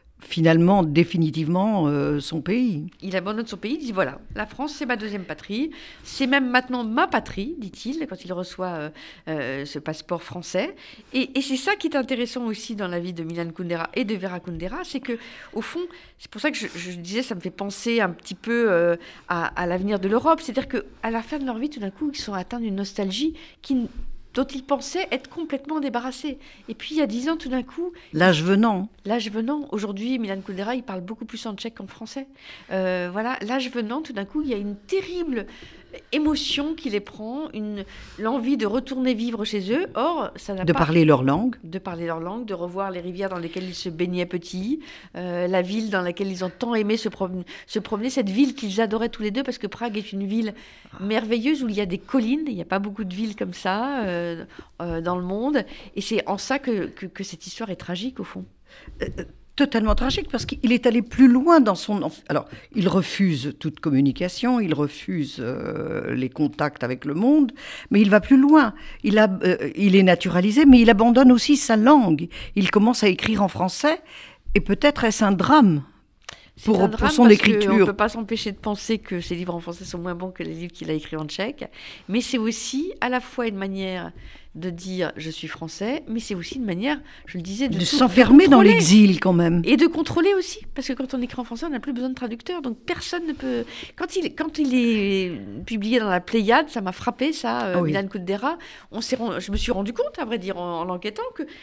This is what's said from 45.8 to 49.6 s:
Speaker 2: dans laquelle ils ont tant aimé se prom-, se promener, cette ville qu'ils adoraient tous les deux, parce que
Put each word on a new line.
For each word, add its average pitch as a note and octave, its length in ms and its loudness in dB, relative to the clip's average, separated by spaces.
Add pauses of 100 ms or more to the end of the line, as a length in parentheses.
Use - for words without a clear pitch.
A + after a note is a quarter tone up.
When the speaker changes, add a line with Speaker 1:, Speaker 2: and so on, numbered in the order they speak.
Speaker 2:
dans F#3+ 100 2
laquelle F3+ 300 -4
ils F#3 120 -8
ont F3+ 140 -4
tant A#3+ 160 -2
aimé A3 240 2
se A3 120 -4
prom-, F#3 340 -6 (240)
se - 100 -4
promener, G#3 320 -4
cette B3 200 -2
ville A#3+ 260 2
qu'ils G3+ 260 -4
adoraient A3+ 280 -2
tous A#3 120 -12
les G#3+ 80 -2
deux, B3 140 -4
parce B3+ 160 -8
que G#3 80 -6